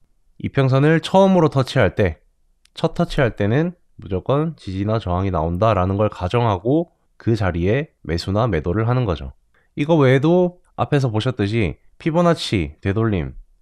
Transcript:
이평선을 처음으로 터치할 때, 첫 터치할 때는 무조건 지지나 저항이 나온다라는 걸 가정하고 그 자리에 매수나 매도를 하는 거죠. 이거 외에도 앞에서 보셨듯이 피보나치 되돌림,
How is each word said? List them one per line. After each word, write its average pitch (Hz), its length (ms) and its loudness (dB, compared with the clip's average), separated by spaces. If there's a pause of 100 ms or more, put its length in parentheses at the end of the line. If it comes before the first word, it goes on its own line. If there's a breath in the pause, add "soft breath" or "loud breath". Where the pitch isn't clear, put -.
(400)
이평선을 135 640 2
처음으로 190 480 4
터치할 123 460 0
때, 92 240 0 (540)
첫 - 220 -4
터치할 147 400 -2
때는 139 380 0 (240)
무조건 131 580 -4
지지나 101 420 -4
저항이 92 320 -2
나온다라는 92 680 0
걸 107 120 2
가정하고 117 840 -2 (260)
그 113 180 0
자리에 98 540 -2 (120)
매수나 98 460 -2
매도를 92 400 -2
하는 123 180 0
거죠. 73 280 -6 (420)
이거 151 200 0
외에도 156 640 4 (160)
앞에서 135 360 0
보셨듯이 107 680 -2 (220)
피보나치 151 800 0
되돌림, 98 540 -2 (260)